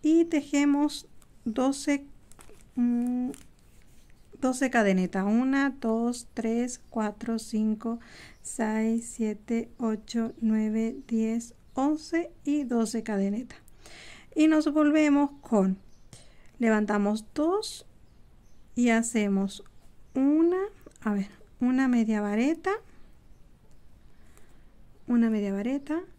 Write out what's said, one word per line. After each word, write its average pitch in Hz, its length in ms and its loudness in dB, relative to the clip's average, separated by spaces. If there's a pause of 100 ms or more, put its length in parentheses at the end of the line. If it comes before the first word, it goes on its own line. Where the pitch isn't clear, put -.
y 330 240 4
tejemos 294 800 0 (380)
doce, 277 600 -2 (720)
mm, 247 540 0 (1120)
doce 254 280 0
cadenetas. 190 560 2
Una, 262 440 2
dos, 240 640 -2
tres, 233 560 -4
cuatro, 220 500 -4
cinco, 214 600 -4 (420)
seis, 220 720 -2
siete, 226 640 -4
ocho, 226 640 -4
nueve, 220 560 0 (100)
diez, 226 460 -2 (200)
once 311 580 -2 (120)
y 294 200 0
doce 226 400 -2
cadenetas. 208 560 -4 (760)
Y 311 120 6
nos 311 260 4
volvemos 294 580 4 (100)
con, 190 360 2 (800)
levantamos 208 760 2
dos 349 520 -2 (880)
y 240 140 2
hacemos 208 720 0 (520)
una, 320 440 4 (420)
a 208 120 -2
ver, 202 160 -2 (320)
una 254 260 2
media 226 320 2
vareta, 254 520 -2 (2250)
una 233 220 2
media 208 240 -2
vareta 277 480 -4 (180)